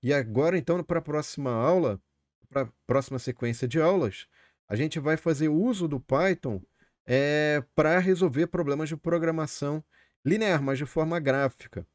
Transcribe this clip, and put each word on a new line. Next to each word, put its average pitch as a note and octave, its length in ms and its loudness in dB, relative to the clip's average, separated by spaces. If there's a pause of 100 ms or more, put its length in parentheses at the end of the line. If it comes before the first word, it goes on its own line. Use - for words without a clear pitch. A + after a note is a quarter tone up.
E B2+ 120 0
agora, C#3 440 0
então, F3 240 -2
pra E3 200 -4
próxima D3 500 -6
aula, B2+ 500 2 (460)
pra C3 240 -4 (160)
próxima C3 320 0
sequência A#2+ 480 -4
de D#3 140 0
aulas, D#3+ 480 2 (400)
a G#2 80 -2
gente D3+ 220 -2
vai D3+ 180 0
fazer D#3 320 0
uso F3+ 400 0
do C#3 100 -4
Python, C#3 600 -2 (440)
é, D3 600 2 (100)
pra D#3+ 240 4
resolver F3 480 2
problemas D3+ 400 -2
de D#3+ 80 -6
programação D#3+ 880 -2 (400)
linear, F3+ 400 2
mas C3+ 140 0
de C#3+ 80 -4
forma D#3+ 340 -2
gráfica. C3+ 760 -2